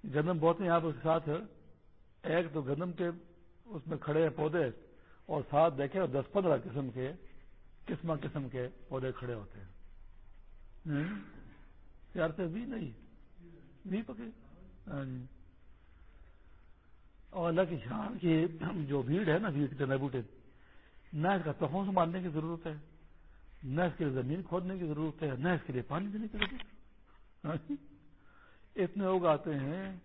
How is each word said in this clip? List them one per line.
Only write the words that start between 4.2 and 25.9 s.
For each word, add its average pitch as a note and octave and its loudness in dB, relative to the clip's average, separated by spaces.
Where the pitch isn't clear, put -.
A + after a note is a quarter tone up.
ہیں D#3+ 2
پودے، D3+ 4
اور D3+ 0
ساتھ D3 6
دیکھیں C#3+ 2
دس C3 0
پندرہ F3+ 6
قسم C3 -2
کے، B2+ -4
قسمہ E3 -2
قسم C#3 -4
کے B2 -2
پودے C3 -2
کھڑے B2 -4
ہوتے G#2 -10
ہیں۔ G2 -14
ہوں؟ D#3+ -2
پیار E3 0
سے F#3 -2
وی F3+ -4
نہیں، A3 -6
وی G3 0
پکے۔ A3+ -10
ہاں C#3 -6
جی۔ B2+ -8
اور E3+ 0
اللہ E3 6
کی F3 -2
شان G#3+ -4
کی D#3+ 6
جو C#3 2
ویڈ E3 2
ہے D#3 6
نا، A3 2
ویڈ C#3 0
گندم C3+ 2
بوٹے، C3+ 0
نہ D#3 2
اس F#3+ 4
کا D3+ 0
تخم E3+ 0
سنبھالنے F3+ 2
کی F3+ -2
ضرورت E3 -2
ہے، D#3 -4
نہ C#3 0
اس F3+ 4
کے E3 0
لیے C#3 2
زمین C3 0
کھودنے F3+ -2
کی F3 -2
ضرورت D3+ -2
ہے، D3 0
نہ D#3+ 2
اس F3 4
کے C3+ -4
لیے B2 0
پانی F3+ -2